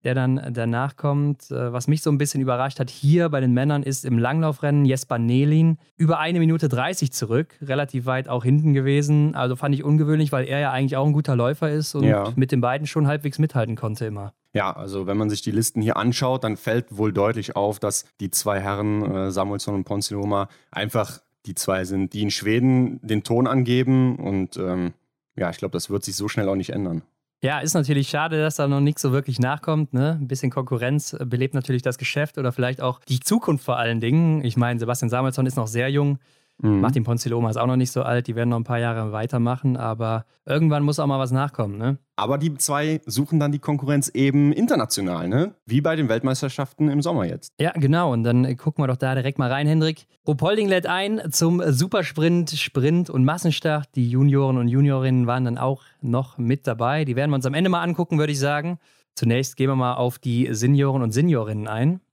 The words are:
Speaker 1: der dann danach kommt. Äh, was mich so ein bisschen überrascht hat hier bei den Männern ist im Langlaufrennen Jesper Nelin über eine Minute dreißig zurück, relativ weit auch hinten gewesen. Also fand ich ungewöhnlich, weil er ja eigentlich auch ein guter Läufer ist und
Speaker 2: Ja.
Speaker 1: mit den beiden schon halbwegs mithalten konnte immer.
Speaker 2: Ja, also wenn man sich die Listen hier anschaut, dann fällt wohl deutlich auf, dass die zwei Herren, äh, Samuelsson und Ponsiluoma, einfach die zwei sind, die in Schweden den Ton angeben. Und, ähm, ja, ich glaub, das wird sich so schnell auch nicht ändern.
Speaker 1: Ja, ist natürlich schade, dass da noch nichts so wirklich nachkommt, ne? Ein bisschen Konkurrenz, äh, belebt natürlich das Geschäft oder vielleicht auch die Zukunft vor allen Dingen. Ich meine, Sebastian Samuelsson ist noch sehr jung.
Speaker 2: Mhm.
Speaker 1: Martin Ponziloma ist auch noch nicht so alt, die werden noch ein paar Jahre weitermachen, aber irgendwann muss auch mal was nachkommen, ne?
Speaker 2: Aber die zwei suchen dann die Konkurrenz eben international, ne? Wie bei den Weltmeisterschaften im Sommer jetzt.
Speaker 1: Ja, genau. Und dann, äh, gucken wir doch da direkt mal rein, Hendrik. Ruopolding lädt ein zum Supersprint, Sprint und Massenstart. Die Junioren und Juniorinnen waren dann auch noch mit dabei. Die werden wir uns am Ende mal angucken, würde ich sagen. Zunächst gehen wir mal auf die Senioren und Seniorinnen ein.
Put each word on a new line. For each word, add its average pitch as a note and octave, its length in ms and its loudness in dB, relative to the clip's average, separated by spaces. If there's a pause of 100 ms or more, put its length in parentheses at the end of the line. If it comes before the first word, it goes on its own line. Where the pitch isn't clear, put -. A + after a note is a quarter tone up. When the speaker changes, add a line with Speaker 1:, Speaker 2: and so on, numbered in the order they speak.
Speaker 1:
der B2+ 100 0
dann C3 260 0 (120)
danach A#2+ 440 -2
kommt. C#3+ 540 -2
Äh, B2 220 -4
was B2+ 160 -4
mich D3+ 140 2
so D#3+ 80 0
ein C#3+ 80 2
bisschen C#3+ 220 -2
überrascht C3 380 -2
hat B2+ 100 -4
hier E3 420 2
bei C#3+ 100 0
den B2+ 120 4
Männern C#3+ 300 2
ist C3+ 220 -6
im B2+ 120 0
Langlaufrennen D3 680 2
Jesper C3 340 0
Nelin D3 580 4 (200)
über D#3+ 240 2
eine E3+ 180 0
Minute D#3+ 300 2
dreißig C3+ 420 0
zurück, A#2 500 -2
relativ C3+ 460 -4
weit C3 220 -2
auch A#2+ 160 -4
hinten D3 300 4
gewesen. D3 600 2
Also B2+ 220 -2
fand C#3+ 180 0
ich C#3+ 80 -4
ungewöhnlich, D3+ 480 2
weil C3 160 -2
er C3+ 140 -2
ja C#3 100 0
eigentlich C3 260 0
auch C3+ 80 0
ein D3+ 80 4
guter D3 220 0
Läufer C3+ 380 0
ist D3+ 240 -4
und C#3 80 2
Speaker 2:
Ja. G#2+ 320 2
Speaker 1:
mit C3+ 160 0
den B2+ 80 2
beiden C3+ 260 -2
schon D3+ 220 0
halbwegs D3 320 -4
mithalten A#2 340 0
konnte A2 320 -6
immer. G2+ 280 -10 (200)
Speaker 2:
Ja, G2 160 2
also G2 380 -6
wenn G2+ 80 0
man G#2 140 2
sich G#2 120 -4
die A#2 80 -4
Listen A2+ 320 0
hier A2 140 0
anschaut, B2 480 0
dann G#2+ 120 -2
fällt A2+ 400 -4
wohl G#2+ 160 0
deutlich G#2 440 0
auf, G2+ 240 -2
dass G#2 240 -4 (160)
die F#2+ 100 -6
zwei G2+ 300 -2
Herren, G#2 440 -2
äh, F#2+ 280 -2
Samuelsson G2+ 420 -2
und F#2+ 80 -2
Ponsiluoma, G2+ 680 -4 (220)
einfach G#2 480 -4 (260)
die F#2+ 120 -10
zwei F#2 280 -2
sind, F#2+ 280 -4
die G#2 100 -4
in G#2 80 -2
Schweden A#2+ 720 0
den A2 220 -2
Ton A#2+ 240 2
angeben. B2+ 680 2
Und, F#2+ 420 -4
ähm, F2+ 340 -2 (440)
ja, F2+ 140 -2
ich E2+ 80 -10
glaub, F#2+ 140 -6
das - 180 -6
wird G2+ 140 -2
sich F#2+ 100 -8
so G#2 140 -4
schnell G2+ 200 -2
auch G2 80 0
nicht F#2+ 140 -4
ändern. F2 320 -4 (380)
Speaker 1:
Ja, C#3 200 -2
ist D#3+ 140 -4
natürlich C#3 340 2
schade, D#3 320 -2
dass D#3 160 0
da C#3+ 100 0
noch C#3 140 2
nichts D3 200 2
so C3 120 0
wirklich C#3 260 -2
nachkommt, C#3+ 560 0
ne? D3+ 260 2
Ein C3+ 60 -4
bisschen B2+ 240 -2
Konkurrenz, B2+ 640 -2
äh, - 120 -8
belebt B2+ 300 -2
natürlich B2+ 280 -2
das B2 140 -2
Geschäft - 400 -4
oder B2+ 140 -2
vielleicht B2+ 320 -2
auch B2+ 160 -2 (100)
die B2+ 120 0
Zukunft F#3+ 440 0
vor B2 140 0
allen A#2 220 0
Dingen. D#3 440 2
Ich A#2 120 -2
meine, A#2+ 240 0
Sebastian A#2+ 280 -2
Samuelsson C3 380 0
ist C3 100 -2
noch A2+ 120 -2
sehr A#2+ 200 -2
jung. C#3+ 300 0 (420)
Speaker 2:
Mhm. G#2 200 4
Speaker 1:
Martin B2 240 2
Ponziloma A#2 460 0
ist A2+ 60 -2
auch A#2+ 120 0
noch B2+ 80 2
nicht B2+ 160 0
so B2+ 100 -2
alt, A#2+ 240 -2
die A#2 80 -6
werden A#2 140 -2
noch A#2+ 80 0
ein A#2 80 -2
paar A#2+ 160 -2
Jahre A2+ 320 -4
weitermachen, B2 640 -2
aber A2+ 480 -4 (200)
irgendwann D3 380 2
muss D3 160 0
auch D3 80 0
mal C3+ 140 0
was B2+ 100 -2
nachkommen, B2+ 480 -2
ne? C3+ 200 -2 (180)
Speaker 2:
Aber A2+ 200 -2
die D3+ 200 -2
zwei D3+ 500 -2
suchen C#3+ 320 0
dann D3 140 2
die C#3+ 80 -4
Konkurrenz C#3+ 480 0
eben C#3 440 4
international, F#2+ 760 0
ne? D#3 260 0 (120)
Wie B2 140 2
bei D#3+ 140 0
den D3+ 140 0
Weltmeisterschaften C3 800 0
im C#3+ 120 2
Sommer C#3+ 260 0
jetzt. - 340 -8
Speaker 1:
Ja, D#3+ 160 2
genau. D#3 360 2
Und A2+ 120 0
dann, A#2+ 200 4
äh, C3 120 -2
gucken D3+ 260 -2
wir C3 60 2
doch B2+ 80 0
da C3 180 0
direkt C3+ 240 -2
mal B2+ 140 0
rein, D3 160 0
Hendrik. D#3 380 0 (200)
Ruopolding F#3+ 400 2
lädt F#3 220 2
ein G3+ 320 -2 (100)
zum E3+ 340 2
Supersprint, E3 840 0
Sprint D#3 580 0
und C3+ 160 2
Massenstart. D3+ 680 0
Die A#2+ 160 0
Junioren C3+ 480 4
und A#2+ 80 2
Juniorinnen C3 640 2
waren B2+ 160 0
dann A#2+ 140 -2
auch C3 240 -2 (200)
noch B2+ 360 -2
mit B2 280 -2
dabei. B2+ 380 0
Die B2+ 100 -2
werden C#3+ 160 0
wir C#3 60 2
uns B2+ 100 -2
am C3+ 80 -2
Ende F#3 160 2
mal F3 120 0
angucken, E3+ 360 -2
würde D3+ 140 0
ich C3+ 80 -4
sagen. D3 400 -2 (340)
Zunächst B2 420 0
gehen C3+ 140 2
wir C3+ 60 0
mal B2+ 180 0
auf B2 240 -2
die B2 320 0
Senioren C3+ 520 2
und A2+ 100 -2
Seniorinnen A2 560 0
ein. C3 320 0 (120)